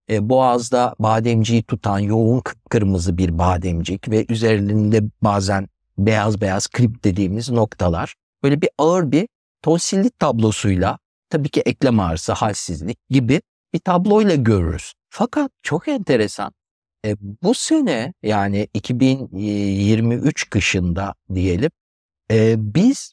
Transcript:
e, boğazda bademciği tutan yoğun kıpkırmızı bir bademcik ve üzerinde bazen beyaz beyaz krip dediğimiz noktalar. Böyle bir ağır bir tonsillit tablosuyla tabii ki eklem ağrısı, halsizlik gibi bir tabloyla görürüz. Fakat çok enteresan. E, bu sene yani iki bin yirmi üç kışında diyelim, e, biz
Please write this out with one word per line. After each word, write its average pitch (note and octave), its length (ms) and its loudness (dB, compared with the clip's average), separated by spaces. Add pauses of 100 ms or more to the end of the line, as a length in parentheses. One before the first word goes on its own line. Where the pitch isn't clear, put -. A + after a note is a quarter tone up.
(100)
e, G#2 180 0
boğazda B2 680 2
bademciği A2+ 640 2
tutan G2+ 360 -4
yoğun A2 420 2
kıpkırmızı F#2+ 800 -2
bir F2 200 0
bademcik F2 720 -2
ve G#2+ 180 0
üzerinde G#2+ 760 2 (200)
bazen G2+ 460 0 (300)
beyaz G#2 420 0
beyaz G2 280 -2
krip A#2+ 360 0
dediğimiz G2+ 460 -2
noktalar. G#2 640 -2 (280)
Böyle C#3+ 200 2
bir - 60 0 (100)
ağır D#3+ 340 2
bir E3+ 160 2 (340)
tonsillit F3 560 0
tablosuyla A2 800 0 (320)
tabii D3 180 -2
ki - 120 0
eklem A#2+ 400 2
ağrısı, E2+ 320 -2
halsizlik G2 640 -4 (120)
gibi C3 300 2 (340)
bir E3+ 40 -2
tabloyla F#3+ 560 2
görürüz. G2 580 0 (180)
Fakat C4+ 400 -2 (120)
çok - 260 -4
enteresan. D3 640 -2 (520)
E, G#2 120 -2 (260)
bu G#3 120 2
sene F3+ 680 -2
yani G2+ 520 -2
iki A#2+ 260 -4
bin C3 360 0
yirmi G#2 760 0
üç - 360 -4
kışında F#2+ 640 -2 (200)
diyelim, F#2+ 360 0 (600)
e, A2 280 4
biz D3+ 540 0